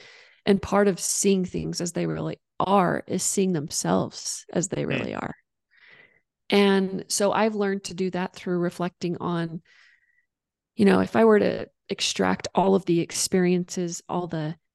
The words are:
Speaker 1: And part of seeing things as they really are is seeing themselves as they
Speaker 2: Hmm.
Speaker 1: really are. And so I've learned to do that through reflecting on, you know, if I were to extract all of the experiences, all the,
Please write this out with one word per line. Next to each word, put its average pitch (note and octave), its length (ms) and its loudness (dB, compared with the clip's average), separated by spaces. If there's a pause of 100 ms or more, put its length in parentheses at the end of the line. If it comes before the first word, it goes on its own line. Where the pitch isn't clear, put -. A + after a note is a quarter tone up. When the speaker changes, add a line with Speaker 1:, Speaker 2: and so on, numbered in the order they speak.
(460)
Speaker 1:
And G3 160 2
part G3+ 260 2
of F3+ 120 0
seeing G3 460 0
things E3 340 -6
as F3 140 -4
they F3 120 -4
really D#3+ 340 -6 (200)
are F3+ 480 2
is - 160 -4
seeing F#3+ 300 0
themselves E3 1000 -2
as - 180 -2
they D3 140 -4
Speaker 2:
Hmm. C#3+ 60 -2
Speaker 1:
really B2+ 260 -4
are. - 200 -8 (1120)
And G3 580 4
so G3+ 240 2
I've G#3+ 240 2
learned G3 300 -2
to - 80 -10
do F#3 180 -2
that F3+ 220 -4
through F3+ 260 -2
reflecting F3 580 -4
on, E3+ 440 -4 (1120)
you G#3 100 2
know, F#3+ 140 6
if F#3 160 -2
I A3+ 100 6
were G#3+ 140 6
to - 300 0 (200)
extract - 640 -2
all F#3+ 200 4
of F#3 100 -2
the E3+ 140 2
experiences, F3+ 1080 -2
all F3 180 -4
the, D#3+ 280 -6 (200)